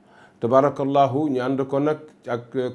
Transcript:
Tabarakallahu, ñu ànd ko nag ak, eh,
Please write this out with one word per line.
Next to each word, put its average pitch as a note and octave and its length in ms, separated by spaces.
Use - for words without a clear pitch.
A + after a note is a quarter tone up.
Tabarakallahu, C#3 880
ñu B2+ 120
ànd C3+ 260
ko C#3 120
nag D3+ 180
ak, A#2+ 280
eh, B2+ 200